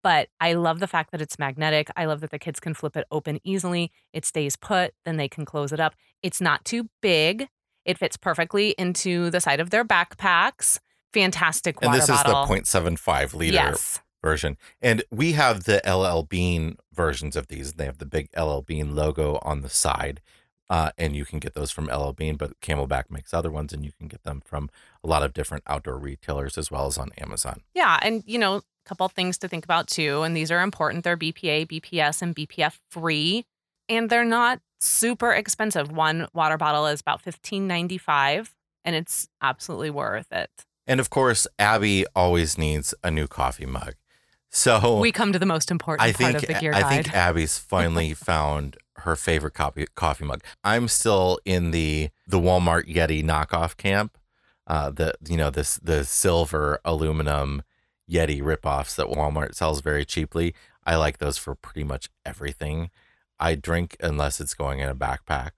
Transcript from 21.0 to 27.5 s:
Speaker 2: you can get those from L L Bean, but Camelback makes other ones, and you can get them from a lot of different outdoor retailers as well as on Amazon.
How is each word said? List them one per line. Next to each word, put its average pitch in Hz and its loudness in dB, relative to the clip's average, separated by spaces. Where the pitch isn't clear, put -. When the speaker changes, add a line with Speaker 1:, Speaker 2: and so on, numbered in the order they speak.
Speaker 2:
you 71 -6
can 76 -8
get - -10
those 73 -6
from 78 -6
L 71 -2
L 69 -4
Bean, 78 -4
but 71 -8
Camelback 69 -2
makes 69 -10
other 82 -2
ones, 76 -8
and 73 -8
you 71 -10
can 78 -14
get - -16
them 71 -8
from 73 -8
a 80 -6
lot 76 2
of 69 -4
different 73 -6
outdoor 69 -6
retailers 69 -6
as 78 -6
well 69 -4
as 71 -4
on 69 -8
Amazon. - -8